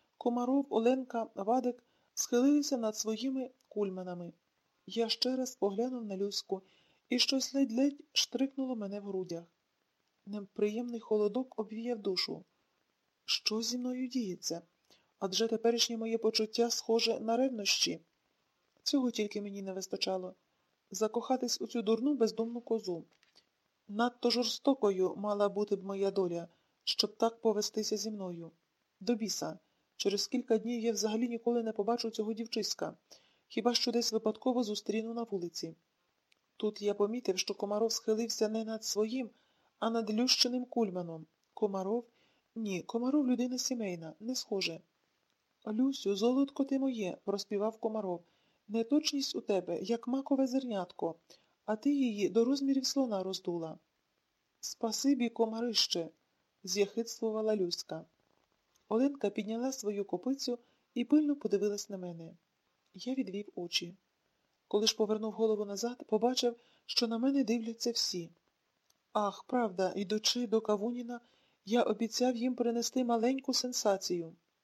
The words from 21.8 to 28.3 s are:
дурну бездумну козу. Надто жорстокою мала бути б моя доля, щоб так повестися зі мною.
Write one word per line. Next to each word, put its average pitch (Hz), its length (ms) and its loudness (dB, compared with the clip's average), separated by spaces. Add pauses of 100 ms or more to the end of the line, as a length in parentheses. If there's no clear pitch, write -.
дурну 226 320 2
бездумну 226 480 0
козу. 196 440 -4 (840)
Надто 240 420 0
жорстокою 233 840 2
мала 202 340 2
бути 208 260 0
б 190 80 -4
моя 196 280 0
доля, 175 360 0 (360)
щоб - 320 0
так 226 260 0
повестися 214 560 0
зі 208 140 -6
мною. 175 400 -8 (480)